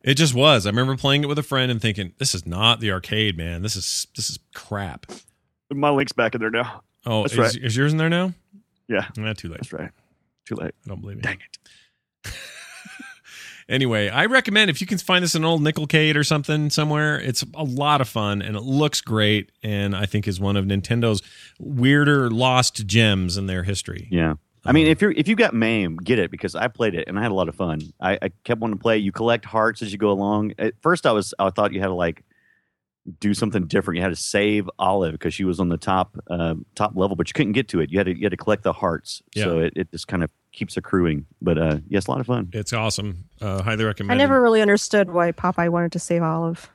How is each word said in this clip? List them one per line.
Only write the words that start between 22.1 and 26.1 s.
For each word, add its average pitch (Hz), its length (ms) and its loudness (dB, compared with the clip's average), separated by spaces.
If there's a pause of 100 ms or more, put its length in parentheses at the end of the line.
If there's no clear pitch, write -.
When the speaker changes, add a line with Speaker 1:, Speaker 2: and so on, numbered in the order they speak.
Speaker 1:
lost 123 580 2
gems 95 480 4
in 98 120 -4
their 92 160 -4
history. 92 460 -6
Speaker 2:
Yeah. 80 260 2 (280)
I - 80 0
mean, 156 140 6
Speaker 1:
Um, 160 60 6
Speaker 2:
if 156 100 2
you're, 202 100 4
if 151 160 0
you 220 80 2
got 202 180 4
mame, 110 440 0
get 110 220 0